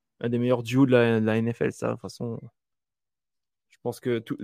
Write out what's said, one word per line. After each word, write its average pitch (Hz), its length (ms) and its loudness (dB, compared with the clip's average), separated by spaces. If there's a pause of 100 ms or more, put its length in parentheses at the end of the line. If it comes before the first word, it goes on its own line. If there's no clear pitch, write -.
(220)
Un 120 80 -4
des 120 80 -2
meilleurs 120 260 0
duos 127 220 4
de 123 60 2
la, 117 280 4
de 110 60 0
la 110 120 2
N 113 140 0
F - 100 -4
L, 123 120 -2
ça, 120 140 -6
de 117 60 -2
toute 120 80 -10
façon. 117 380 -10 (1300)
Je - 160 -20
pense 117 160 -8
que 120 200 -2
tout, - 240 -10